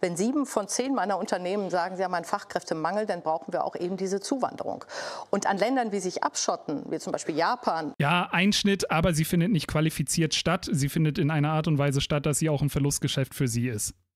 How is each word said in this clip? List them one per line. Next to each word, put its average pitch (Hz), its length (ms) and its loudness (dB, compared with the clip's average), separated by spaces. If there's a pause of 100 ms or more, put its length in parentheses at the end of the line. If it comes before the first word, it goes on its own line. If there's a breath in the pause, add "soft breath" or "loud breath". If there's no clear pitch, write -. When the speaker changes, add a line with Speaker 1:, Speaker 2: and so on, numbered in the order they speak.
Speaker 1:
Wenn 175 160 0
sieben 254 280 2
von 208 220 -8
zehn 262 260 -2
meiner 196 240 0
Unternehmen 190 520 -2
sagen, 180 260 -2
sie 185 80 -2
haben 180 100 -2
einen 170 120 -2
Fachkräftemangel, 180 800 -2
dann 196 160 -4
brauchen 160 320 -2
wir 175 100 0
auch - 140 -6
eben 180 180 -4
diese 190 240 -2
Zuwanderung. - 640 -4 (480 loud breath)
Und 202 160 2
an 196 100 2
Ländern, 233 340 2
die 202 100 -2
sich 180 220 -2
abschotten, - 680 -2
wie 160 80 -2
zum - 140 -4
Beispiel - 240 -2
Japan. 170 640 0
Speaker 2:
Ja, 160 320 2
Einschnitt, 196 600 2
aber 170 220 4
sie 156 120 2
findet 175 260 2
nicht 160 160 2
qualifiziert 156 680 0
statt. - 360 0
Sie 143 180 2
findet 151 280 2
in 151 140 2
einer 151 200 2
Art 156 160 0
und 156 100 4
Weise 139 240 2
statt, 147 240 0
dass 151 140 2
sie 156 100 2
auch 143 140 2
ein 143 60 2
Verlustgeschäft 139 680 0
für 139 120 2
sie 120 220 0
ist. 107 240 -4 (220)